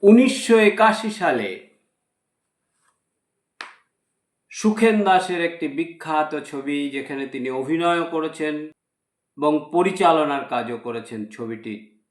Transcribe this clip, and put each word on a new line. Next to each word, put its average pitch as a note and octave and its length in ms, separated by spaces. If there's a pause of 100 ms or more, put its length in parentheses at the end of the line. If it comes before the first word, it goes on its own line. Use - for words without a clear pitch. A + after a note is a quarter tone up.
উনিশশো A3+ 540
একাশি G#3+ 540
সালে B2+ 380 (3000)
সুখেন G#3+ 520
দাসের F#3 380
একটি E3+ 260
বিখ্যাত D#3 720
ছবি, C#3+ 380 (120)
যেখানে C3+ 380
তিনি B2+ 220
অভিনয়ও E3 560
করেছেন D#3 500 (840)
এবং D3+ 160 (200)
পরিচালনার E3 720
কাজও A#2+ 300
করেছেন A2+ 480
ছবিটি। A2+ 500 (340)